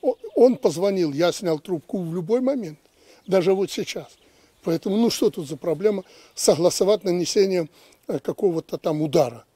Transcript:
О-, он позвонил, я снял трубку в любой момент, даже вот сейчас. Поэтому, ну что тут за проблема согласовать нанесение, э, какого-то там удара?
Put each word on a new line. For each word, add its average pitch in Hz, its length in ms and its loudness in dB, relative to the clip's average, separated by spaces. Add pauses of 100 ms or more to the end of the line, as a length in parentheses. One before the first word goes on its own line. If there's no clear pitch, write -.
О-, 294 160 -2 (200)
он 240 200 6
позвонил, 180 560 0
я 160 200 2
снял 160 260 -2
трубку 185 400 -6
в 165 160 -6
любой 185 260 -2
момент, 247 380 -4 (480)
даже 185 260 2
вот 190 180 0
сейчас. - 380 -8 (540)
Поэтому, 190 340 -2
ну 226 140 4
что 240 200 0
тут 156 180 -10
за 151 80 -10
проблема 180 480 -2 (320)
согласовать 185 680 2
нанесение, 180 640 0 (400)
э, 160 120 -4
какого-то 165 580 -4
там 151 240 -2
удара? 131 420 0 (120)